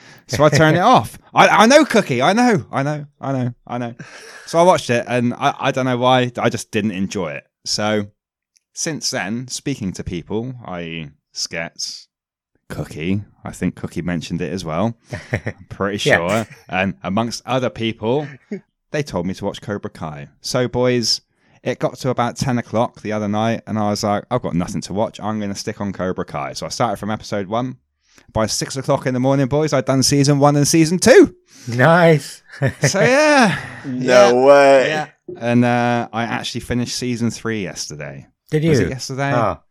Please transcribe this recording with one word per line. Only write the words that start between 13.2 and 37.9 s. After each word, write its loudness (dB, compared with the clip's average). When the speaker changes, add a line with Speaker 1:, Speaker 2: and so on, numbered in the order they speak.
Speaker 1:
I -10
think -4
Cookie -10
mentioned -6
it -6
as -8
well. -4
Speaker 2:
<laughs> -12
Speaker 1:
I'm -8
pretty -4
Speaker 2:
Yeah. 6
Speaker 1:
sure. -8
And -2
amongst -4
other -2
people, -4
they -4
told -6
me -4
to -10
watch -8
Cobra -8
Kai. -14
So, -2
boys, 0
it -6
got -4
to -4
about -4
ten -2
o'clock -4
the -6
other -2
night, -2
and -4
I 0
was -2
like, -2
"I've -2
got -4
nothing -4
to -12
watch. -4
I'm -6
gonna -6
stick -10
on -6
Cobra -6
Kai." -8
So -10
I -12
started -4
from -8
episode -6
one. -6
By 0
six -6
o'clock -2
in 0
the -2
morning, 2
boys, 0
I'd 0
done 2
season 4
one 4
and 2
season 2
two. 8
Speaker 2:
Nice. 4
<laughs> -2
Speaker 1:
So, 0
yeah. 4
Speaker 3:
No 6
Speaker 1:
Yeah. 4
Speaker 3:
way. 8
Speaker 1:
Yeah. -4
And, 2
uh, 0
I -4
actually -8
finished -4
season -2
three -6
yesterday. -12